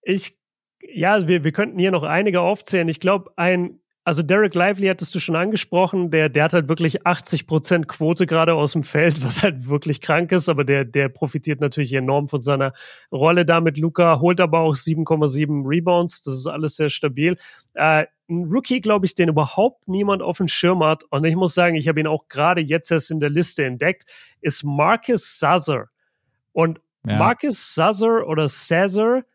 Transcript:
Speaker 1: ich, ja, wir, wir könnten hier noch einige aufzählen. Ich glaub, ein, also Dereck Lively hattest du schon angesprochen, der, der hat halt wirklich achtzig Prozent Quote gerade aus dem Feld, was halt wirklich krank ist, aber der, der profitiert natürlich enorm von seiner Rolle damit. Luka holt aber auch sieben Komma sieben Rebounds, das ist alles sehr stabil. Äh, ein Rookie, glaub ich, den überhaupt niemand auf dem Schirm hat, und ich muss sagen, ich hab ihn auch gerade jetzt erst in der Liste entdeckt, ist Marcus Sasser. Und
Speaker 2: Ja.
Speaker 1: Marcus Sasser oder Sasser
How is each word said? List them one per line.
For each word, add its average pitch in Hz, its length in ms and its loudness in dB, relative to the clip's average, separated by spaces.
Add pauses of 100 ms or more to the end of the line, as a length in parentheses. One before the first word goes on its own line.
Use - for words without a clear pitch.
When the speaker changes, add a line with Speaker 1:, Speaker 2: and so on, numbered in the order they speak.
Speaker 1:
ich, - 380 -4 (420)
ja, 190 460 0
wir, 170 160 2
wir 156 80 0
könnten 208 260 -4
hier 190 140 2
noch 170 140 0
einige 170 360 0
aufzählen. 175 480 0
Ich 160 120 -6
glaub, 190 340 0
ein, 180 460 -2 (240)
also 165 180 0
Dereck 190 320 2
Lively 190 320 2
hattest 185 260 -2
du 185 60 -4
schon 165 160 -4
angesprochen, 180 760 0
der, 156 160 2
der 147 160 2
hat - 80 0
halt 160 160 2
wirklich 160 360 -2
achtzig - 440 -2
Prozent 160 400 0
Quote 160 380 0
gerade 160 280 2
aus 147 200 0
dem 151 100 -2
Feld, 151 400 0
was 120 180 -2
halt 139 240 0
wirklich 147 340 -2
krank 165 300 0
ist, 180 180 2
aber 147 140 2
der, 139 220 2
der 135 240 -2
profitiert 139 520 -4
natürlich 139 340 -2
enorm 135 340 0
von 139 140 -4
seiner 135 300 0 (380)
Rolle 165 340 2
damit. 165 320 2
Luka 160 440 2
holt 175 200 2
aber 165 200 2
auch 160 160 2
sieben 160 280 -2
Komma 151 220 0
sieben 143 400 -2
Rebounds, 170 560 0
das 135 120 -8
ist 131 120 -8
alles 151 300 -4
sehr 151 140 0
stabil. 147 460 -2 (380)
Äh, 156 300 2 (260)
ein 175 220 -4
Rookie, 254 280 -2
glaub 208 220 2
ich, 190 140 -2
den 170 140 2
überhaupt 156 580 -2
niemand 196 340 -2
auf 175 160 -4
dem 190 80 0
Schirm 175 380 2
hat, 156 260 0
und 143 140 -2
ich 160 100 2
muss 185 200 0
sagen, 175 200 2
ich 151 140 -2
hab 156 100 0
ihn 156 80 -2
auch 151 220 -4
gerade 165 320 0
jetzt 160 320 -2
erst 160 180 -2
in 160 80 -4
der 147 120 -2
Liste 165 340 -2
entdeckt, 135 400 -4 (360)
ist - 220 -4
Marcus 156 760 -2
Sasser. 147 460 0 (680)
Und 160 280 0 (260)
Speaker 2:
Ja. 107 120 0
Speaker 1:
Marcus 233 560 0
Sasser 214 520 0
oder 156 220 -2
Sasser 208 720 0 (120)